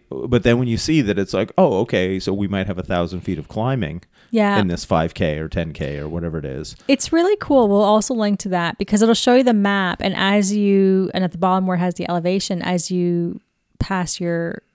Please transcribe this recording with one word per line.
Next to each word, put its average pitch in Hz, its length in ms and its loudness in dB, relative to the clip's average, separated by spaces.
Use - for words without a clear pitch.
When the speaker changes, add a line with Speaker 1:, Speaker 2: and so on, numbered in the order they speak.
Speaker 1:
But 123 340 0
then 120 160 4
when 127 80 -2
you 113 100 0
see 156 240 2
that 101 160 0
it's 98 160 -2
like, 98 240 -2
"Oh, 135 220 4
okay, 95 400 0
so 95 140 -2
we 101 140 -2
might 95 200 -2
have 92 100 -6
a 90 60 -6
thousand 87 380 -4
feet 87 180 -4
of 78 80 -12
climbing." 107 560 -4
Speaker 2:
Yeah. 202 280 2
Speaker 1:
in 98 80 2
this 87 180 -4
five 82 280 2
K 78 260 -2
or 80 100 -6
ten 82 240 -4
K 73 260 -6
or 76 80 -8
whatever 82 300 -6
it 76 80 -6
is. 67 300 -10
Speaker 2:
It's - 240 0
really 349 260 2
cool. 262 300 2
We'll 202 140 2
also 214 320 2
link 208 280 0
to 196 80 -8
that 170 280 -2
because 202 240 0
it'll 226 140 6
show 247 200 4
you 262 80 6
the 247 100 4
map. 202 480 0
And 190 140 -2
as 196 400 2
you, 196 580 4
and 185 100 -2
at 175 80 -2
the 175 60 -12
bottom 185 300 2
where 180 100 0
it - 20 0
has 180 160 0
the 175 140 -6
elevation, 175 520 -2
as 180 300 -2
you 175 480 0
pass 185 400 -4
your 170 420 -4